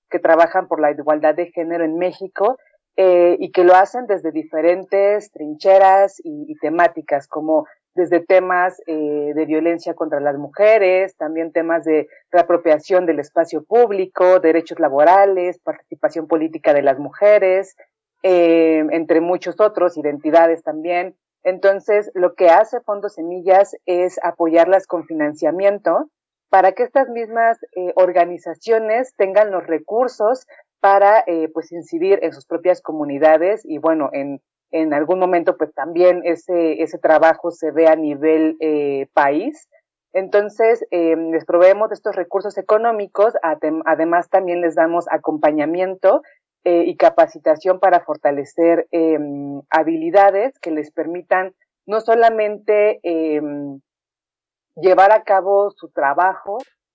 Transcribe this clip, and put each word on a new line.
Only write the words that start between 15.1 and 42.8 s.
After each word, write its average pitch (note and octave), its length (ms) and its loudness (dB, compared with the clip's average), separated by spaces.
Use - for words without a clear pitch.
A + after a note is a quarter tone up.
participación D#3 680 -8
política D#3+ 480 -2
de C#3+ 80 2
las C3+ 160 0
mujeres, F#3+ 760 0
eh, E3 680 4
entre E3 300 0
muchos F3 400 -4
otros, F3+ 360 0
identidades D#3 680 0
también. F3 520 -6
Entonces, G3 720 0
lo F3+ 200 -2
que F3 160 4
hace A3 300 2
Fondo G#3 280 -8
Semillas F3+ 680 0
es F3+ 360 -2
apoyarlas E3+ 640 0
con E3+ 180 -8
financiamiento E3 1040 -2
para F#3+ 220 4
que G#3+ 100 -6
estas B3 260 0
mismas, A3+ 500 -2
eh, F3+ 180 -6
organizaciones F#3 1200 -2
tengan G3+ 360 2
los F3 140 -6
recursos A3 800 -4
para, G3+ 460 4
eh, E3 280 -4
pues, D#3+ 180 -10
incidir E3+ 500 -2
en D#3+ 100 -6
sus - 140 -20
propias E3+ 360 -2
comunidades D#3 840 0
y, D3+ 140 -10
bueno, D#3 340 -2
en, C#3 300 -10
en D#3+ 200 -2
algún D3+ 280 -2
momento, F3+ 360 0
pues, D3+ 160 -6
también E3+ 520 0
ese, E3+ 580 -4
ese D#3 160 -8
trabajo D#3+ 540 2
se D#3+ 180 -8
ve D#3+ 160 2
a D#3+ 80 6
nivel, D#3 640 0
eh, D3 540 -4
país. D#3+ 560 -2
Entonces, G#3 800 0
eh, E3 260 0
les D#3+ 280 -4
proveemos F#3+ 460 2
de G3+ 40 -8
estos G3 220 -8
recursos G3 420 -8
económicos, G#3+ 760 -2